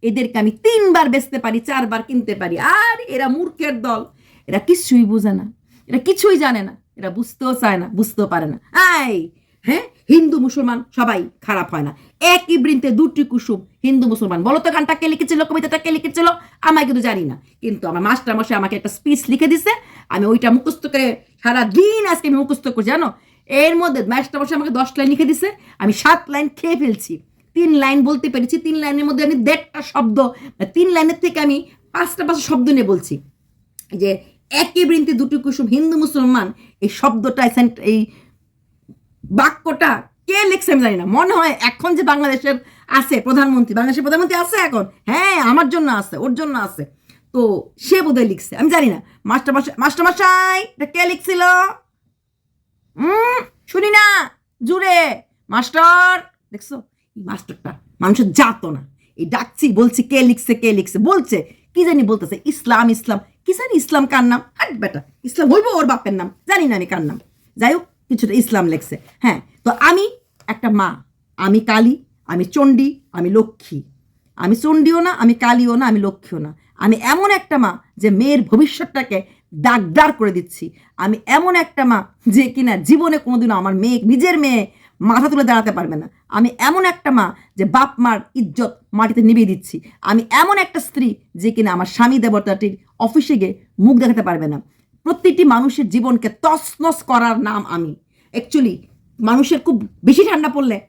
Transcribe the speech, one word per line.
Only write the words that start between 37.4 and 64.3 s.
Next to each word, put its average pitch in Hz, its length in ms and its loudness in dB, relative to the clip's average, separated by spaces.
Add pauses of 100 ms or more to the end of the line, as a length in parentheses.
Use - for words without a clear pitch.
এই 240 100 2
সেন্ট-, 240 260 2
এই 220 260 0 (1160)
বাক্যটা 294 800 -2 (240)
কে 392 220 0
লিখছে 370 240 0
আমি 269 80 4
জানি 220 160 2
না। 175 80 -4
মনে 226 300 2
হয় 311 260 2
এখন 247 340 -2
যে 320 80 0
বাংলাদেশের 277 520 0 (340)
আছে - 320 0
প্রধানমন্ত্রী, 254 540 2
বাংলাদেশের 254 280 -2
প্রধানমন্ত্রী 330 360 0
আছে 349 180 -4
এখন, 294 280 -2 (220)
হ্যাঁ, 359 340 0
আমার 262 280 2
জন্য 302 240 0
আছে, 202 240 -6
ওর 247 180 -4
জন্য 285 240 -6
আছে। 185 260 -8 (480)
তো 226 460 -2
সে 381 240 2
বোধহয় 254 260 2
লিখছে, - 280 -8
আমি 294 140 0
জানি 311 160 4
না। 196 160 -2 (220)
মাস্টার 262 300 -2
মশাই, 277 240 -2
মাস্টার 294 280 0
মশাই, 370 560 2
এটা 285 240 -10
কে 339 180 -2
লিখছিল? 359 380 -2 (1500)
উম, 440 480 -2 (220)
শুনি 392 240 -2
না 403 400 2 (340)
জুড়ে। 349 580 0 (260)
মাস্টার, 339 720 4 (320)
দেখছো? 233 300 -16 (340)
এই 208 80 -18
মাস্টারটা - 480 -14 (280)
মানুষের 196 320 2
জাতো 226 380 2
না। 139 180 -10 (280)
এই 165 100 -6
ডাকছি, 233 460 -2
বলছি, 233 300 2
"কে 269 200 2
লিখছে, 240 320 2
কে 226 180 0
লিখছে?" 190 260 -2
বলছে, 240 440 0 (320)
কি 349 100 2
জানি 311 180 2
বলতেছে, 202 420 -2
"ইসলাম, 240 460 0
ইসলাম।" 220 280 -2 (280)
কি 370 60 0
জানি 480 240 -2
ইসলাম 277 300 0
কার 254 180 2
নাম? 240 160 2 (140)